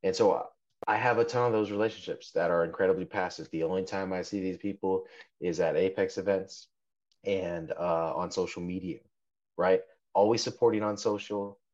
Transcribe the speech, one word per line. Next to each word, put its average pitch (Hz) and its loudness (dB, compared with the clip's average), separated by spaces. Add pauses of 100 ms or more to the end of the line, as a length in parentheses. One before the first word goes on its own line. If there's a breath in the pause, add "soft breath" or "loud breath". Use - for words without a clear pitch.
And 95 0
so 95 4 (400)
I 107 2
have 117 2
a 117 4
ton 123 2
of 117 2
those 104 2
relationships 104 -4
that 85 2
are 85 4
incredibly 92 2
passive. 90 -6
The 80 -2
only 92 0
time 95 -4
I 90 -4
see 98 -6
these 92 -4
people 95 -2 (340 loud breath)
is 85 -2
at 80 2
Apex 95 0
events 95 -2 (580)
and, 87 -2
uh, 82 0
on 87 -4
social 90 -4
media, 90 -6 (580)
right? 92 4 (320 soft breath)
Always 107 4
supporting 113 2
on 107 -2
social 101 -4 (140)